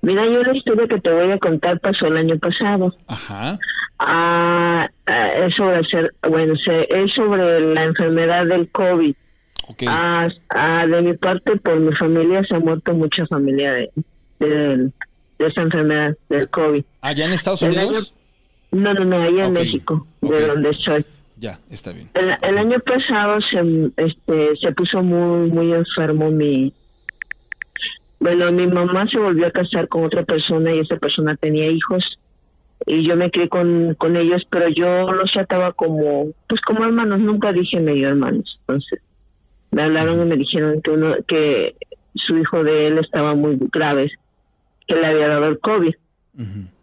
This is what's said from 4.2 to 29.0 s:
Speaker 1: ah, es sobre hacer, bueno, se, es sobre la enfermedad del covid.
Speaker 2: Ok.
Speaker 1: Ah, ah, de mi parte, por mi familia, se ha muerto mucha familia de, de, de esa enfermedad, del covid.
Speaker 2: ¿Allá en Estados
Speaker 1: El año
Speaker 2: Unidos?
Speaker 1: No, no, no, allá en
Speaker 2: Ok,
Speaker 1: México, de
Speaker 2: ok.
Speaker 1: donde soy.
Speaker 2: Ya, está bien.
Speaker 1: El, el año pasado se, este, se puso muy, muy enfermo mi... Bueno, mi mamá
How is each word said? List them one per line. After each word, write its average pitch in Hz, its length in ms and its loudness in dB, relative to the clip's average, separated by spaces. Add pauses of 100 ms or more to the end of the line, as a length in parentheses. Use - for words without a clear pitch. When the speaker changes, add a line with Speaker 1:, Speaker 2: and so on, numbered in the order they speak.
Speaker 1:
ah, - 220 0 (180)
es 175 100 0
sobre 185 220 2
hacer, 165 360 -2 (140)
bueno, 160 300 2
se, 165 320 0
es 196 240 0
sobre 175 600 2
la 156 100 0
enfermedad 165 640 2
del 175 240 2
covid. 170 440 2 (520)
Speaker 2:
Ok. 113 200 -10
Speaker 1:
Ah, 170 400 0 (220)
ah, 165 380 0
de 170 160 2
mi 175 140 0
parte, 190 400 0
por 165 220 0
mi 160 160 2
familia, 165 480 2
se 196 120 -2
ha 170 40 0
muerto 165 360 0
mucha 160 320 -2
familia 139 460 0
de, 123 180 -4 (480)
de, 151 380 0 (640)
de 156 80 2
esa 160 140 -2
enfermedad, 151 540 0 (140)
del 143 200 0
covid. 151 340 0 (180)
Speaker 2:
¿Allá 147 240 -2
en 180 80 -2
Estados 185 280 -2
Speaker 1:
El 170 160 2
año 190 100 0
Speaker 2:
Unidos? 220 260 -4 (580)
Speaker 1:
No, 202 240 2
no, 190 100 0
no, 180 160 2
allá 175 240 2
en 190 60 0
Speaker 2:
Ok, 175 80 2
Speaker 1:
México, 160 480 -2 (140)
de 143 80 -4
Speaker 2:
ok. 151 180 2
Speaker 1:
donde 147 260 0
soy. 151 320 -2 (320)
Speaker 2:
Ya, 107 220 -12 (100)
está - 220 -14
bien. - 240 -18
Speaker 1:
El, 185 260 0
el 202 160 0
año 233 220 2
pasado 214 640 0
se, 180 180 -2 (380)
este, 156 640 0
se 170 100 0
puso 180 320 -2
muy, 175 480 2
muy 170 220 2
enfermo 156 580 0
mi... 143 420 0 (1500)
Bueno, 175 320 2
mi 180 160 2
mamá 180 400 0